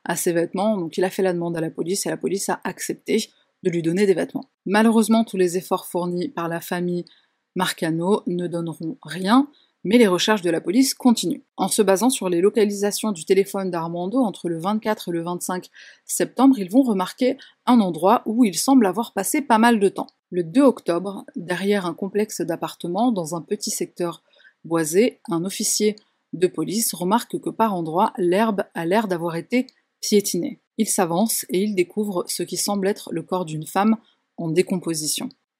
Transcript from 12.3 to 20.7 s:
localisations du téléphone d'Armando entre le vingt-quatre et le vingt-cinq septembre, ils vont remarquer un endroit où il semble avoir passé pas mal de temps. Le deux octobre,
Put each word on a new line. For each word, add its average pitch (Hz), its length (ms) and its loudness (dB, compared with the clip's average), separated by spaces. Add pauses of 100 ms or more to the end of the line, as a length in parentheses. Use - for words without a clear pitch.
localisations 202 680 0
du 170 140 -6
téléphone 190 440 0
d'Armando 175 520 -4
entre 196 280 -2
le 165 120 -4
vingt-quatre 214 480 -2
et 175 40 -4
le 170 100 -2
vingt-cinq 175 480 -6 (340)
septembre, 262 560 4
ils 180 100 -6
vont 262 120 4
remarquer 247 540 0 (300)
un 240 140 6
endroit 185 440 4
où 233 200 2
il 180 120 0
semble 262 300 4
avoir 190 260 -4
passé 233 300 -2
pas 226 160 4
mal 226 220 6
de 196 80 4
temps. - 180 -6 (240)
Le 175 140 -4
deux 165 180 2
octobre, 185 640 0 (100)